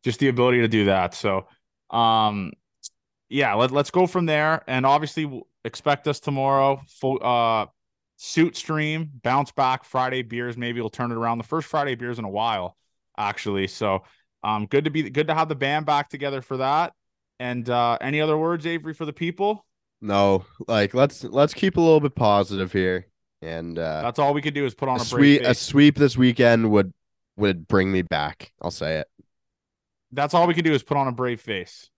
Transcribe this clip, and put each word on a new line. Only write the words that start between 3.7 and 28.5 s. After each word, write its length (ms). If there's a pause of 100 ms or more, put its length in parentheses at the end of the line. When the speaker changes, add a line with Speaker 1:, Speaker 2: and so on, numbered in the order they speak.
Speaker 1:
let's 200
go 160
from 180
there. 420
And 180
obviously, 380
w-, 200 (220)
expect 420
us 120
tomorrow. 680
Full, 340
uh, 440 (500)
suit 400
stream, 560 (100)
bounce 300
back, 320
Friday 400
beers. 340
Maybe 220
we'll 100
turn 220
it 40
around. 240
The 40
first 240
Friday 280
beers 240
in 60
a 40
while, 480 (400)
actually. 500
So, 360 (400)
um, 240
good 180
to 60
be, 180
good 180
to 80
have 140
the 60
band 300
back 240
together 320
for 160
that. 360 (460)
And, 300
uh, 300
any 220
other 160
words, 280
Avery, 280
for 120
the 80
people? 520 (360)
Speaker 2:
No, 440 (220)
like, 260
let's, 300
let's 300
keep 240
a 40
little 180
bit 160
positive 560
here. 360 (340)
And, 360
uh, 260
Speaker 1:
That's 160
all 140
we 80
can 120
do 120
is 80
put 160
on 100
Speaker 2:
a 40
Speaker 1:
a 20
brave 40
Speaker 2:
sweep, 320
a 60
Speaker 1:
face. 120
Speaker 2:
sweep 380
this 200
weekend 540
would, 220 (420)
would 320
bring 240
me 120
back. 580